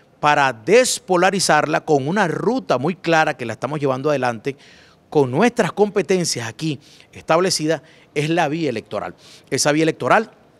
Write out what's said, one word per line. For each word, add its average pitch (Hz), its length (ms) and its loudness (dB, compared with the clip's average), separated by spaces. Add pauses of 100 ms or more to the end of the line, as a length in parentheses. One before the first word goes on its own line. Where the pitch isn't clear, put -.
(200)
para 143 340 2
despolarizarla 170 1300 2
con 139 220 0
una 190 200 0
ruta 175 500 -2
muy 143 160 -2
clara 156 420 0
que 120 120 -10
la 110 60 -6
estamos 139 260 -6
llevando 139 320 -2
adelante, 127 460 -4 (520)
con 139 220 2
nuestras 208 400 0
competencias 185 760 -2
aquí 143 320 -6 (320)
establecidas, 160 680 0 (320)
es 151 160 -2
la 165 200 0
vía 156 200 -4
electoral. 101 460 -8 (340)
Esa 135 220 0
vía 156 120 2
electoral 160 460 0 (300)